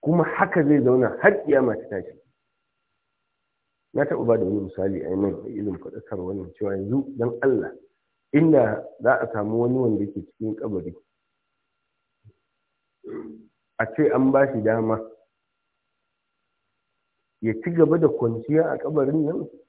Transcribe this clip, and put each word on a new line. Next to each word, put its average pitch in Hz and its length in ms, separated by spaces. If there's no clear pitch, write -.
Kuma 160 220
haka 185 400
zai 143 180
zauna 127 380
har - 240
kiyama 131 320
ta - 140
tashi. - 280
Na 139 100
taɓa - 220
ba 117 120
da 90 60
wani 101 160
misali 95 440
a 90 120
nan 98 180
a - 40
ilimin 101 300
faɗakar - 400
wannan 92 400
cewa 101 180
yanzu 110 280
dan 117 120
Allah 123 300
inda 143 500
za 123 200
a 117 120
samu 110 300
wani 123 160
wanda 107 260
yake 101 220
cikin 110 300
kabari, 90 380
a 120 160
ce 151 180
an 131 200
ba 139 200
shi 113 100
dama 110 360
ya 110 220
ci 175 80
gaba 165 280
da 156 100
kwanciya 143 640
a 131 60
kabarin 151 460
nan 147 240